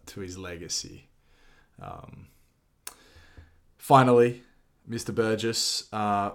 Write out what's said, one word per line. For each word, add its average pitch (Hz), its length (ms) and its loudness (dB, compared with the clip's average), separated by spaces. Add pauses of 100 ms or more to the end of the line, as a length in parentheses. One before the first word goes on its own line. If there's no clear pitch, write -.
to - 160 -14
his 92 160 -10
legacy. 87 720 -10 (720)
Um, - 460 -16 (1500)
finally, 123 640 6 (440)
Mister 117 240 -8
Burgess, 110 800 -2
uh, 101 420 -2